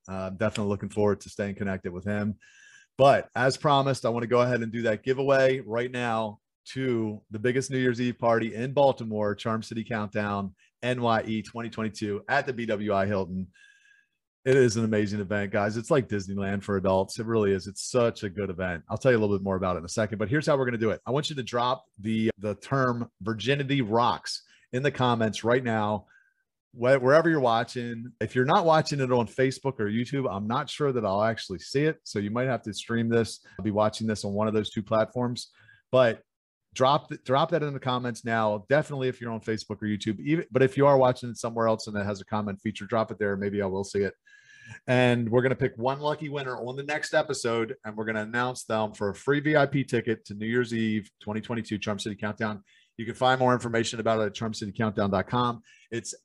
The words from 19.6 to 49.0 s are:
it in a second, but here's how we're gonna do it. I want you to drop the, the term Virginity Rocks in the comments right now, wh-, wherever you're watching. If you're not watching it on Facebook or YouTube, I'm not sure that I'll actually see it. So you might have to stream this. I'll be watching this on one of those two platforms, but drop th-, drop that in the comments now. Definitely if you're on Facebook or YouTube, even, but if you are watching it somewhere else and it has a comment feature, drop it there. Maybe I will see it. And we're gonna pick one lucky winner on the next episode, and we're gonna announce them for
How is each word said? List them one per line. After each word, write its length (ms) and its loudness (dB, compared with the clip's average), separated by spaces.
it 40 -4
in 60 -10
a 40 -12
second, 280 -2
but 120 -2
here's 180 -2
how 100 4
we're 80 0
gonna 120 -2
do 120 0
it. 160 -2
I 60 -6
want 180 -2
you 60 -10
to 80 -6
drop 420 -2
the, 400 0
the 160 -4
term 540 -2
Virginity 600 -2
Rocks 640 0
in 100 -2
the 80 0
comments 520 0
right 220 2
now, 400 -2
wh-, 300 4
wherever 280 6
you're 120 2
watching. 640 0
If 140 -4
you're 100 4
not 200 4
watching 360 4
it 100 0
on 160 4
Facebook 540 -2
or 60 0
YouTube, 440 -2
I'm 160 -4
not 220 -2
sure 240 0
that 120 -2
I'll 180 2
actually 360 -2
see 240 -2
it. 220 0
So 140 -6
you 120 -2
might 160 0
have 160 -2
to 100 -8
stream 360 -2
this. 360 0
I'll 60 -4
be 60 0
watching 360 2
this 160 -2
on 100 -4
one 140 0
of 60 0
those 180 0
two 100 -6
platforms, 720 -2
but 300 4
drop 360 2
th-, 160 -12
drop 260 2
that 120 0
in 100 -4
the 80 -10
comments 420 -4
now. 460 0
Definitely 400 2
if 100 -6
you're 140 -8
on 80 -6
Facebook 420 -6
or 40 -2
YouTube, 340 -2
even, 300 0
but 120 6
if 140 4
you 100 6
are 100 8
watching 320 4
it 80 -12
somewhere 300 0
else 200 0
and 100 -4
it 80 -2
has 160 -4
a 40 -18
comment 360 -4
feature, 240 -6
drop 260 0
it 80 -8
there. 160 0
Maybe 260 -2
I 40 0
will 180 -2
see 160 -4
it. 140 -2
And 400 4
we're 140 4
gonna 120 2
pick 220 -2
one 240 -2
lucky 300 -4
winner 260 -6
on 220 -8
the 60 -8
next 300 -4
episode, 720 0
and 140 -10
we're 80 -4
gonna 160 -2
announce 420 -4
them 300 -2
for 160 -2